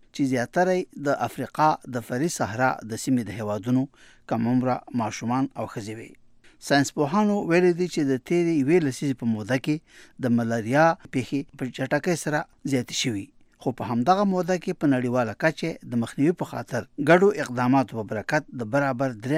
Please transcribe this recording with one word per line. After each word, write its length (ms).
چې 60
زیاتره 420
یې 80
د 100
افریقا 420
د 140
فري 260
صحرا 340
د 120
سیمې 260
د 100
هیوادونو 440
کم 180
عمره 240
ماشومان 480
او 140
ښځې 240
وې. 140
ساینس 320
پوهانو 400
ویلي 300
دي 160
چې 60
د 20
تیرې 340
یوې 240
لسیزې 380
په 100
موده 320
کې 100
د 140
ملاریا 480
پیښې 260
په 60
چټکۍ 400
سره 140
زیاتې 300
شوي، 240
خو 160
په 140
همدغه 400
موده 320
کې 180
په 120
نړیواله 400
کچه 260
د 100
مخنیوي 400
په 80
خاطر 320
ګډو 200
اقداماتو 560
په 100
برکت 340
د 140
برابر 500
درې 140